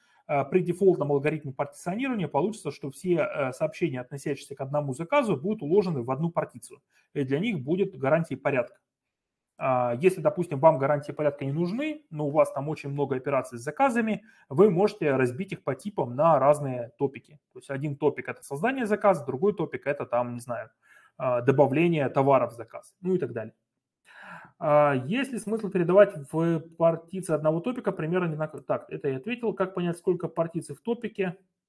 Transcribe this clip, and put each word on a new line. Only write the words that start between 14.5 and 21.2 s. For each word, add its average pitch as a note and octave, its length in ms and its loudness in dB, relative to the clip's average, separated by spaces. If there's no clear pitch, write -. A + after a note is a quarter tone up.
можете E3+ 460 2
разбить C3 360 0
их - 120 -10
по C3+ 100 -4
типам B2+ 420 -6
на D#3 240 6
разные C3+ 600 2
топики. C#3+ 400 -6
То B2+ 60 -20
есть - 120 -16
один C#3+ 240 -6
топик — - 340 -4
это - 140 -12
создание A3+ 420 -4
заказа, G3 400 2
другой D3 300 0
топик — - 320 -6
это, C#3+ 180 -2
там, A#2+ 300 -2
не A#2+ 60 -12
знаю, A2+ 280 -10
а, B2 240 0